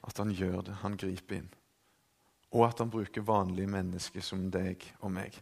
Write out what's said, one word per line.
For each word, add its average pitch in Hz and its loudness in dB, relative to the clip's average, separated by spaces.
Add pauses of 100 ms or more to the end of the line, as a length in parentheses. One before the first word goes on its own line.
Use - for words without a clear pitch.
at - -8
han 104 0
gjør 90 0
det, 98 -8
han 101 -2
griper 95 -4
inn. 90 -10 (1000)
Og 117 8
at 117 0
han 113 0
bruker 107 -2
vanlige 98 4
mennesker 92 -4
som 95 -2
deg 92 -2 (160)
og 98 -4
meg. 98 -8